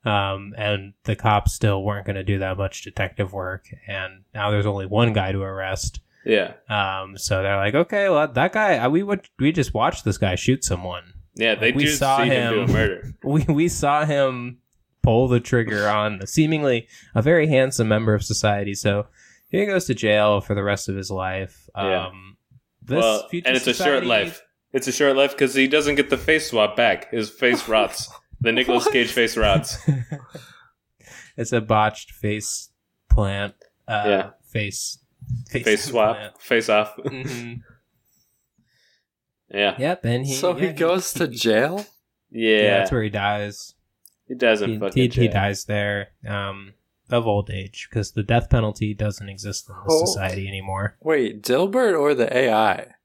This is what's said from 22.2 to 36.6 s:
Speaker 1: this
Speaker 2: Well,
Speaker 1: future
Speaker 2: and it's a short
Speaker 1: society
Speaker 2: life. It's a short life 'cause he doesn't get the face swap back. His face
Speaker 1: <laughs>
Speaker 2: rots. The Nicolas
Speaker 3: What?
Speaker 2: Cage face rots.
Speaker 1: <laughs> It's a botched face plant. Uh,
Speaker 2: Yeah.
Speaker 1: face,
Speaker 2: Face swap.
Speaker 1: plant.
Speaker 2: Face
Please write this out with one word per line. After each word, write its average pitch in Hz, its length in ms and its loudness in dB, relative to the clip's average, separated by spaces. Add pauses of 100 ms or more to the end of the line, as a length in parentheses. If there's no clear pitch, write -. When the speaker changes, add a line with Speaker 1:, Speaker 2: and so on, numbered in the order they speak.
Speaker 1:
this 123 200 -2
Speaker 2:
Well, 107 260 2
Speaker 1:
future 170 200 -4
Speaker 2:
and 131 80 2
it's 120 100 0
a 127 80 2
short - 20 -2 (280)
Speaker 1:
society - 20 -2
Speaker 2:
life. 101 360 0 (300)
It's 131 160 -2
a 123 40 -2
short 139 240 4
life 139 200 2
'cause 131 180 2
he 135 140 4
doesn't 147 280 2
get 143 140 2
the 135 80 4
face 156 320 0
swap 107 260 2
back. 107 340 2
His 110 200 -4
face - 380 0
Speaker 1:
<laughs> 110 60 0
Speaker 2:
rots. - 360 0 (320)
The 113 100 2
Nicolas 123 340 2
Speaker 3:
What? 139 80 2
Speaker 2:
Cage 120 180 4
face 117 240 0
rots. 101 480 2
Speaker 1:
<laughs> - 1500 -8
It's 117 160 -4
a 117 80 2
botched 110 520 0
face - 580 -6 (400)
plant. 101 440 2 (340)
Uh, 107 180 0
Speaker 2:
Yeah. 98 240 2 (200)
Speaker 1:
face, - 480 -6 (520)
Speaker 2:
Face 113 340 0
swap. 113 320 0
Speaker 1:
plant. 104 240 -16
Speaker 2:
Face 117 280 0